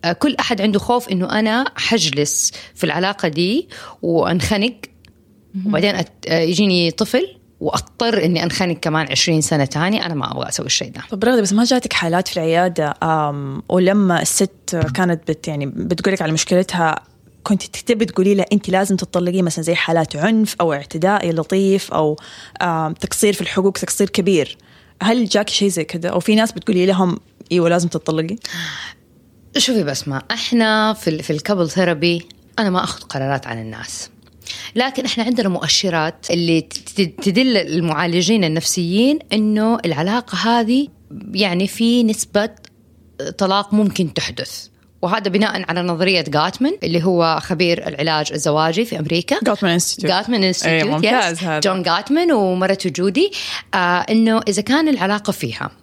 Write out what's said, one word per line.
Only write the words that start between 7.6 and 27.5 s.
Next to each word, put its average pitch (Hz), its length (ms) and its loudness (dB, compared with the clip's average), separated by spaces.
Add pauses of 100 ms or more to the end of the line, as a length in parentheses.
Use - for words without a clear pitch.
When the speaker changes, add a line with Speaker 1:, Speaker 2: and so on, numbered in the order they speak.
Speaker 1:
وأضطر - 640 -2
إني 165 200 2
أنخنق 175 320 -2
كمان 156 340 -2
عشرين 156 300 2
سنة 147 240 0
تاني. 175 420 -2
أنا 165 80 -4
ما 139 180 -4
أبغى - 160 -6
أسوي - 180 -6
الشيء - 240 -2
ده. - 100 -16 (100)
Speaker 3:
طب 202 140 -4
رغدة، 240 180 4
بس 190 100 0
ما 220 120 4
جاتك 247 280 0
حالات 175 360 0
في - 80 -6
العيادة، 165 680 0
آم، 147 680 -2
ولما 180 540 4
الست - 540 -2 (180)
كانت 175 360 0
بت-، 156 180 -4
يعني، 143 180 -4
بتقولك 180 560 -2
على 160 100 0
مشكلتها، 175 680 0 (420)
كنت 196 200 0
تكتبي - 420 -2
تقولي 196 300 2
لها: - 180 2
"أنت 208 160 0
لازم 190 280 2
تطلقي"، 180 460 -2
مثلا 165 220 -2
زي 165 100 0
حالات 165 420 0
عنف 214 440 2
أو 165 120 2
اعتداء 170 580 0
لطيف 190 600 0
أو، 151 240 2 (460)
آم، 160 300 0
تقصير - 400 0
في - 80 -4
الحقوق، 190 320 0
تقصير - 360 -2
كبير؟ 175 500 0 (440)
هل 226 220 2
جاك 202 260 0
شيء 202 180 2
زي 175 160 0
كده؟ 170 240 -6
أو 180 120 0
في 214 140 2
ناس 220 180 2
بتقولي 180 340 0
لهم: 185 320 2 (340)